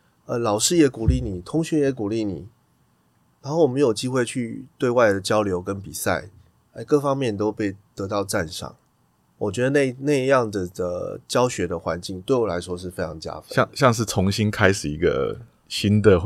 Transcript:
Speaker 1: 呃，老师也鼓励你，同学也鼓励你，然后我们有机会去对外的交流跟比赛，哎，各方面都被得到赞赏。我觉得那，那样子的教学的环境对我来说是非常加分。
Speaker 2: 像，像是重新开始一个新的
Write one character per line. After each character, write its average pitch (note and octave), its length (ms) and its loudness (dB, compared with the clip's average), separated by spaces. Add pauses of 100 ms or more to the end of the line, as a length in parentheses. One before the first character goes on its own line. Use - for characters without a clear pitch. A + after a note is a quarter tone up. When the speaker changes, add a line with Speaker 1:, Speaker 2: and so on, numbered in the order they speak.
(260)
Speaker 1:
呃， B2 100 -4
老 A2 220 0
师 F3 180 0
也 D3+ 120 8
鼓 A2+ 180 -2
励 B2+ 140 4
你， G2 240 -6
同 D#3 180 -2
学 D#3+ 160 -2
也 C#3 140 2
鼓 A2+ 160 -4
励 A2 160 -2
你， F#2 240 -6 (920)
然 C#3 140 -8
后 E3+ 80 4
我 C#3 60 6
们 B2+ 120 -2
有 B2 140 4
机 B2+ 140 -6
会 B2+ 160 0
去 A2+ 420 -8 (100)
对 B2+ 140 0
外 A#2 220 6
的 G2 80 0
交 G#2+ 220 2
流 F#2 200 -2
跟 G2 180 -6
比 - 120 -14
赛， - 380 -4 (420)
哎， A#2 100 -14
各 C#3+ 180 2
方 C#3 160 0
面 A#2+ 200 -2
都 G#2 160 0
被 G2 240 -4 (180)
得 G2 140 -8
到 G2+ 160 -2
赞 G2 240 -4
赏。 - 260 -12 (640)
我 G#2 140 -2
觉 A#2 100 -2
得 C3 80 2
那， C#3 300 2
那 C3+ 260 0
样 B2+ 240 2
子 F#2+ 240 -4
的 F2+ 540 -6
教 B2 200 2
学 F2+ 200 -4
的 E2+ 100 -4
环 E2+ 220 -4
境 F#2 220 -10
对 C3+ 140 0
我 A2+ 120 0
来 F2 120 -2
说 F2 160 -8
是 F2+ 140 -10
非 - 100 -12
常 E2 200 -6
加 D#2+ 140 -10
分。 D#2+ 160 -14
Speaker 2:
像， - 220 0
像 B2 220 2
是 A2+ 100 -2
重 G2 260 0
新 G#2+ 200 0
开 G2 220 4
始 D#2 160 -4
一 D2 80 -4
个 C2+ 420 0 (300)
新 G#2 340 2
的 G2 240 8